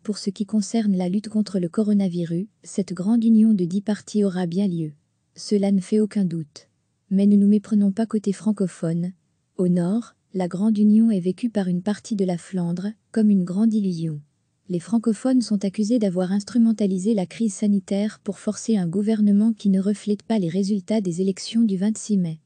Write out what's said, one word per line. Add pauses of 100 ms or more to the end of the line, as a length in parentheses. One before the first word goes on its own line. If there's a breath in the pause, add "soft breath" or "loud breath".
Pour
ce
qui
concerne
la
lutte
contre
le
coronavirus, (160)
cette
grande
union
de
dix
partis
aura
bien
lieu. (460)
Cela
ne
fait
aucun
doute. (440)
Mais
ne
nous
méprenons
pas
côté
francophone. (440)
Au
nord, (180)
la
grande
union
est
vécue
par
une
partie
de
la
Flandre (240)
comme
une
grande
illusion. (480)
Les
francophones
sont
accusés
d'avoir
instrumentalisé
la
crise
sanitaire
pour
forcer
un
gouvernement
qui
ne
reflète
pas
les
résultats
des
élections
du
vingt-six
mai.